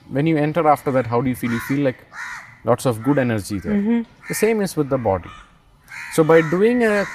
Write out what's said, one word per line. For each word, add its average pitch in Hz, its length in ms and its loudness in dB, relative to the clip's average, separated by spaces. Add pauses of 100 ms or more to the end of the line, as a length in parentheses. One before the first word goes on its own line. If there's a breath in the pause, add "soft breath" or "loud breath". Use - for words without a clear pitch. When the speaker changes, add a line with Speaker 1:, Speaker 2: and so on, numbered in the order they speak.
(100)
Speaker 1:
When 143 160 0
you 160 100 2
enter 151 320 0
after 147 240 2
that, 127 140 0
how 120 160 0
do 127 80 0
you 123 40 -2
feel? 120 160 -4
You 117 100 -2
feel 139 220 -4
like 131 140 0 (680)
lots 113 200 0
of 113 180 0
good 139 140 2
energy 110 420 -2
there. 139 140 -4
Speaker 2:
Mm-hmm. 220 300 0 (260)
Speaker 1:
The 175 60 -6
same 214 260 0
is 190 160 -4
with 143 140 0
the 135 80 0
body. 95 320 -2 (800)
So 160 100 4
by 160 280 6
doing 226 340 2
a 208 300 2